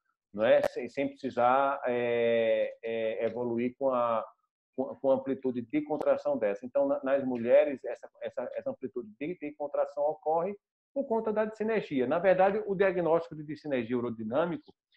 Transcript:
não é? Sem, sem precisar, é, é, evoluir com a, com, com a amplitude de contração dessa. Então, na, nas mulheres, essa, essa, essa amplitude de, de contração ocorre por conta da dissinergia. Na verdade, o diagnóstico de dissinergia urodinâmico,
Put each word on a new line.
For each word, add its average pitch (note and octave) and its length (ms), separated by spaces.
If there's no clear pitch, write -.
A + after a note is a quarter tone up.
não G#2 100
é? C#3 200
Sem, B2+ 260
sem C#3 180
precisar, C3+ 800
é, A#2 1000
é, A2+ 420
evoluir A#2+ 540
com C3+ 120
a, A#2+ 340
com, B2 200
com C3+ 160
a C3+ 40
amplitude B2+ 460
de D3 220
contração D3 540
dessa. G#2 280
Então, C#3 200
na, C#3+ 160
nas C3+ 220
mulheres, B2+ 640
essa, A#2+ 240
essa, A#2+ 340
essa A#2 140
amplitude A#2 480
de, E3 200
de D3 160
contração C#3+ 500
ocorre D#3+ 500
por C#4 120
conta A3+ 280
da A3 120
dissinergia. G#3 600
Na D3+ 140
verdade, F#3+ 480
o G3 80
diagnóstico E3+ 600
de D#3 80
dissinergia C3 540
urodinâmico, A#2+ 760